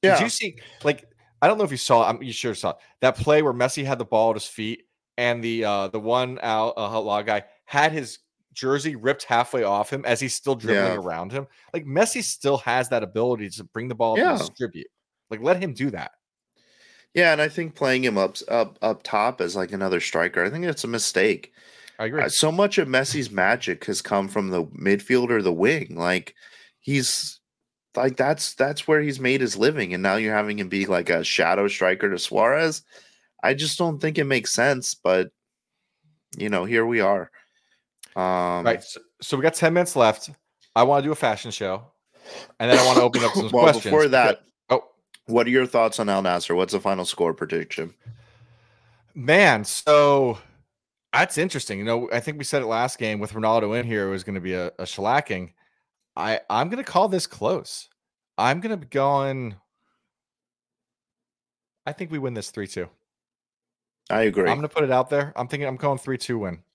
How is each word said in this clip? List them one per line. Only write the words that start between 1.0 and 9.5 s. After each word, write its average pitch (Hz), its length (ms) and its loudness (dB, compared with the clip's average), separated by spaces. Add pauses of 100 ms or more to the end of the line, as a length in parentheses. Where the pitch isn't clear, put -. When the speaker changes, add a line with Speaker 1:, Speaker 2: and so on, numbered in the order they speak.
Speaker 2:
I 151 80 6
don't 214 100 4
know 208 60 4
if 151 60 -2
you 135 60 -6
saw, 117 320 4
I'm, 113 140 -2
you 123 100 -10
sure 110 220 -4
saw 90 200 -4 (260)
that 127 160 4
play 151 260 4
where 139 100 2
Messi 127 320 -2
had 135 140 -2
the 120 60 -6
ball 113 260 2
at 110 60 -2
his 104 100 -8
feet 113 380 -10 (320)
and 120 260 -2
the, 113 220 -2
uh, 101 240 0
the 107 120 -6
one 127 400 -2
Al, 110 360 -2
uh, 104 120 -4
Hala 104 360 -2
guy 104 200 -2 (200)
had 147 280 0
his 139 260 -8 (340)
jersey 139 440 -2
ripped 131 280 -2
halfway 120 400 0